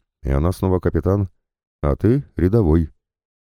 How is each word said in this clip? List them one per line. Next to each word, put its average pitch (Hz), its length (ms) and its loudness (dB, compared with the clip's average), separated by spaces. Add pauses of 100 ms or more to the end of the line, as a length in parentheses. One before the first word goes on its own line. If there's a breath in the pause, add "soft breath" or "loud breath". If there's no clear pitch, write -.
(240)
и 65 60 -6
она 71 220 0
снова 92 280 -2
капитан. 92 500 -2 (520)
А 71 140 0
ты — 127 280 0 (120)
рядовой. 85 540 2 (720)